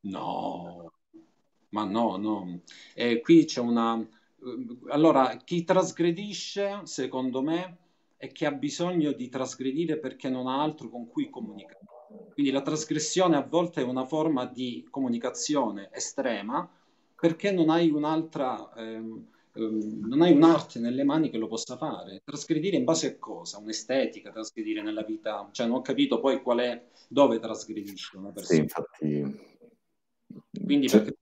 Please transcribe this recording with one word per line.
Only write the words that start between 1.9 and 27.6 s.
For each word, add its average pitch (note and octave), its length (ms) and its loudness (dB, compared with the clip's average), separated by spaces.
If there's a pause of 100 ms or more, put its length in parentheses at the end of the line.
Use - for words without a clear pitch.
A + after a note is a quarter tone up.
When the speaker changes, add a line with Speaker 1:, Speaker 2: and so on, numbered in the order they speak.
Speaker 1:
no. F#2+ 440 -4 (340)
Eh, A#2 260 0
qui E3 240 8
c'è - 160 -4
una, A#2 400 2
eh, B2 640 -12 (220)
allora, C3+ 560 6
chi F3 200 -2
trasgredisce, F#3 1200 0
secondo C3 580 -4
me, F3 360 -2 (380)
è - 160 -14
che D#3 140 -2
ha C#3+ 60 0
bisogno D3+ 600 0
di B2 160 -6
trasgredire D#3 680 -2
perché C3+ 300 -8
non B2+ 180 -4
ha C3+ 160 0
altro D3+ 260 -4
con A#2 200 -14
cui - 200 -4
comunicare. - 520 -14 (520)
Quindi C#3+ 180 0
la C3+ 120 0
trasgressione D#3 760 2
a C3+ 60 2
volte E3+ 380 0
è B2+ 40 2
una B2+ 200 -2
forma D#3 420 0
di B2 440 -8
comunicazione A#2+ 1000 -2
estrema B2 760 -4 (500)
perché E3+ 320 2
non E3+ 200 4
hai E3+ 200 4
un'altra, D3 840 -2
ehm, A2+ 520 -12 (280)
ehm, A2 520 -4
non C3+ 160 2
hai F3 100 8
un'arte D3+ 460 8
nelle B2 260 0
mani C#3+ 260 2
che A#2 80 -4
lo A2 80 -2
possa A2+ 300 -8
fare. F#2+ 480 -10
Trasgredire D#3 520 -2
in B2 80 2
base D3 220 2
a - 120 -6
cosa? G2 400 -12
Un'estetica, A2 720 -4
trasgredire G#2+ 520 -6
nella G#2+ 200 -6
vita? G#2+ 480 -8
Cioè, A#2 160 -4
non A#2+ 100 0
ho C3 60 -2
capito C3+ 380 0
poi C3 220 2
qual A#2+ 160 0
è, B2 240 -2 (260)
dove B2 300 4
trasgredisce G#2 800 -10